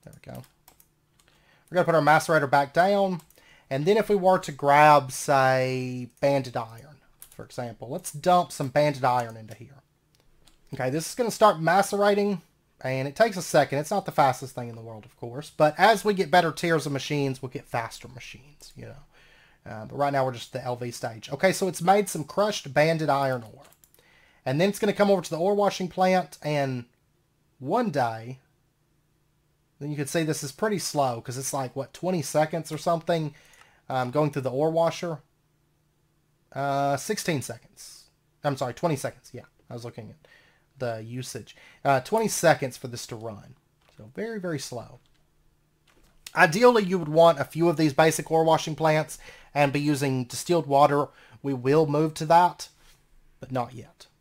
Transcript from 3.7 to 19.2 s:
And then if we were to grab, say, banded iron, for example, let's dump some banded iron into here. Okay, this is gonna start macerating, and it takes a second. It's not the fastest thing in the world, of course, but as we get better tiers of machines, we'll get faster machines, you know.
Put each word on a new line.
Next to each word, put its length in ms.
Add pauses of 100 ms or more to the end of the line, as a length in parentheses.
And 160
then 100
if 120
we 60
were 260
to 120
grab, 580
say, 1000 (100)
banded 360
iron, 420 (320)
for 140
example, 440
let's 240
dump 400
some 160
banded 360
iron 320
into 180
here. 280 (920)
Okay, 160
this 180
is 60
gonna 160
start 300
macerating, 840 (380)
and 280
it 80
takes 200
a 60
second. 360
It's 120
not 160
the 60
fastest 420
thing 140
in 80
the 60
world, 220
of 120
course, 340
but 280
as 260
we 100
get 160
better 220
tiers 340
of 60
machines, 500
we'll 80
get 160
faster 420
machines, 680
you 100
know. 180 (640)